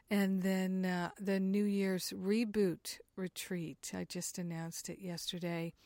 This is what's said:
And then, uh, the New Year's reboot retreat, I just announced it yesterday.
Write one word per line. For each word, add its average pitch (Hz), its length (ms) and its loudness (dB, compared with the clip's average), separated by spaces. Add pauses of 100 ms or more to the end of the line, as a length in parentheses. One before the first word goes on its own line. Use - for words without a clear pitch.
And 190 340 4
then, 190 420 2
uh, 180 340 0
the 196 220 2
New 196 240 4
Year's 196 520 2
reboot 202 840 2 (160)
retreat, - 760 -6
I 185 120 -4
just - 340 -6
announced 165 500 -6
it 175 120 -10
yesterday. 170 720 -4 (140)